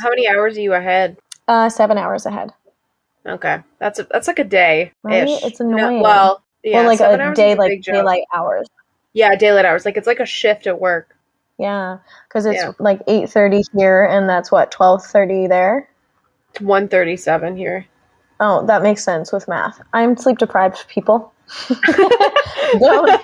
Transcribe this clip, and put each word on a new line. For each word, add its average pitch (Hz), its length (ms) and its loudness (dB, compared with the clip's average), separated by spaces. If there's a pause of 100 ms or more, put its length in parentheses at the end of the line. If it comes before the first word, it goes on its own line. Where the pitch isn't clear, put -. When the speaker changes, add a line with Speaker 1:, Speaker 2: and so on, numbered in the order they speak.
Speaker 1:
how 240 80 -4
many 247 180 -2
hours 208 300 -2
are 214 40 -8
you 196 120 -2
ahead? 185 440 -2 (300)
Speaker 2:
Uh, 226 220 2
seven 214 280 2
hours 190 280 -6
ahead. 202 260 -10 (720)
Speaker 1:
Okay, 160 340 -6 (200)
that's 208 200 -8
a, - 120 -12
that's - 160 -4
like 339 120 -4
a 285 40 -2
day-ish. 175 480 0 (120)
Speaker 2:
Right? 190 240 0 (160)
It's 233 160 -8
Speaker 1:
No, 233 80 -2 (100)
Speaker 2:
annoying. 220 240 0
Speaker 1:
well, 196 420 4 (200)
yeah, 214 160 0
Speaker 2:
Well, 233 80 4
like, 226 100 4
Speaker 1:
seven 202 240 4
Speaker 2:
a - 40 -2
Speaker 1:
hours 196 120 -4
Speaker 2:
day, 208 140 4
Speaker 1:
is 202 40 2
a 196 40 0
Speaker 2:
like, 190 100 2
Speaker 1:
big 196 140 -6
jump. 190 140 -4
Speaker 2:
daylight 185 260 0 (120)
hours. 175 320 -4 (460)
Speaker 1:
Yeah, 214 220 4
daylight 202 300 4
hours. 170 200 -2
Like, 202 120 -4
it's 202 100 -4
like 240 120 -2
a 240 60 -4
shift 208 420 -2
at 180 120 -4
work. 175 360 -4 (440)
Speaker 2:
Yeah, 196 380 -6 (320)
'cause 214 180 -4
it's, 185 160 -2
Speaker 1:
Yeah. 151 160 -8
Speaker 2:
like, 202 280 0
eight 214 220 0
thirty 202 340 2 (140)
here, 190 280 4
and 196 220 0
that's, 180 240 -2
what, 185 200 2
twelve 185 340 2
thirty 190 400 0
there? 185 420 0 (640)
Speaker 1:
It's - 120 -18
one 196 260 0
thirty-seven 175 680 -2
here. 185 300 -10 (540)
Speaker 2:
Oh, 202 260 0
that 208 160 2
makes 208 220 0
sense 170 280 -6
with 202 160 -6
math. - 320 -6 (140)
I'm 233 240 0
sleep 247 220 -2
deprived, 190 480 -2
people. 220 440 -2 (160)
<laughs> - 200 -16
Speaker 1:
<laughs> 453 1120 0
Speaker 2:
Don't 370 440 4